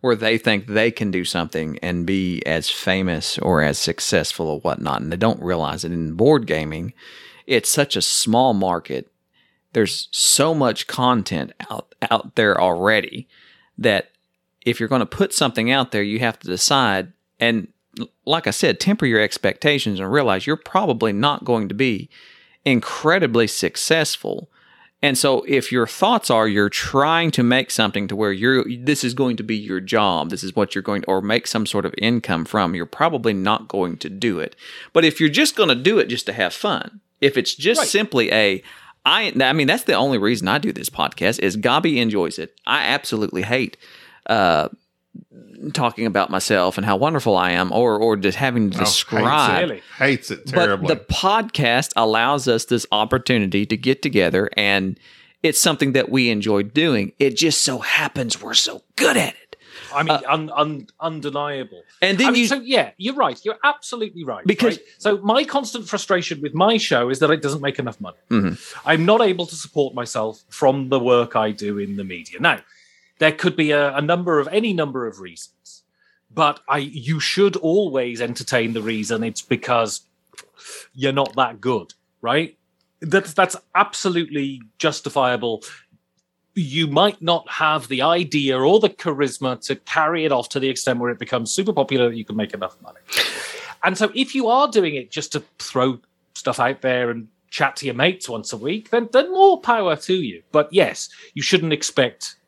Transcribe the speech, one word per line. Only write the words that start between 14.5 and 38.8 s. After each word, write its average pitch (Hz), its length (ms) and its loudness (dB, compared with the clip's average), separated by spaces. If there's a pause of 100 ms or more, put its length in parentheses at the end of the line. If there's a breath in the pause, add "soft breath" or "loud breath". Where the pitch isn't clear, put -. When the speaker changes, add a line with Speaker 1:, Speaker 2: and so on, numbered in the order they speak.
Speaker 1:
if 117 140 0
you're 113 100 -2
gonna 123 160 0
put - 280 -2
something 120 380 0
out 131 200 0
there, 107 120 0
you 104 160 -2
have 120 200 -2
to - 80 -14
decide. 98 680 0 (260)
And 117 280 2 (320)
l-, 117 80 -8 (180)
like 160 220 0
I 202 40 0
said, - 280 2
temper 202 260 2
your 113 160 4
expectations 107 760 0
and 95 120 -4
realize 117 360 2
you're 151 100 0
probably 120 560 0
not 139 320 0
going 110 240 0
to 98 60 -6
be 113 340 -2 (560 soft breath)
incredibly 131 840 2
successful. - 1000 -2 (520 soft breath)
And 139 160 2
so 135 300 2
if 135 240 0
your 123 140 2
thoughts 214 460 2
are 110 160 4
you're 101 220 4
trying 156 600 2
to 127 120 2
make 123 260 2
something 101 380 0
to 101 80 -6
where 104 180 0
you're, 120 320 2 (140)
this 139 240 0
is 123 100 -2
going 127 240 -2
to 107 60 -8
be 110 120 -4
your 104 240 -6
job, 92 520 0
this 95 120 -8
is 92 120 -8
what 101 180 0
you're 98 80 -4
going 101 220 -4
to, - 40 -6
or 95 140 2
make 107 240 0
some 110 220 -2
sort 98 180 -2
of - 140 -4
income 104 460 0
from, 92 280 0
you're 85 140 -6
probably 131 460 0
not 104 340 -2
going 90 300 -2
to - 120 -10
do 98 300 -2
it. - 160 -8 (380 loud breath)
But 165 120 6
if 156 140 2
you're 156 100 4
just 262 260 2
gonna 165 200 4
do 175 240 2
it - 80 2
just 120 180 -6
to 98 80 -4
have 95 200 0
fun, - 460 -4 (220)
if 135 160 2
it's 123 160 -2
just 208 280 0
Speaker 2:
Right. 175 60 0
Speaker 1:
simply 190 460 0
a, 101 300 2 (420 loud breath)